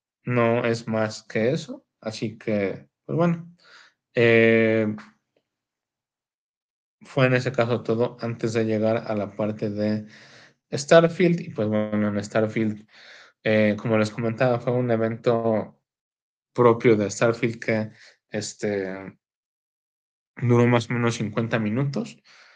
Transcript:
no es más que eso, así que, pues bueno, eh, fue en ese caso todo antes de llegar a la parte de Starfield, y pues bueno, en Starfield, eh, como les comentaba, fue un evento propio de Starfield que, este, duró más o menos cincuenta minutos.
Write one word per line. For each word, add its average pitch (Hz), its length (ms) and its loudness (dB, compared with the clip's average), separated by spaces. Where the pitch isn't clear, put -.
no 120 420 0
es 113 220 -4
más 110 340 -4
que 113 300 -2
eso, 170 340 -8
así 107 400 -8
que, 101 480 -4
pues 139 100 -6
bueno, 170 400 -2
eh, 113 800 4
fue 131 260 2
en 127 80 4
ese 123 160 -2
caso 117 320 0
todo 117 360 -2
antes 117 340 -6
de 113 120 0
llegar 110 320 0
a 113 160 -6
la 101 220 -6
parte 107 340 -4
de 107 380 -4
Starfield, 170 680 4
y - 120 -12
pues 107 160 -4
bueno, 107 400 0
en 101 160 -4
Starfield, 110 640 -2
eh, 107 320 4
como 110 220 0
les 107 140 0
comentaba, 117 480 0
fue 123 140 -2
un 123 180 0
evento 113 880 0
propio 117 420 6
de 101 140 0
Starfield 117 500 -2
que, 110 320 -2
este, 98 880 -6
duró 120 320 4
más 120 240 2
o - 20 -2
menos 117 220 0
cincuenta 113 420 -4
minutos. 135 640 -4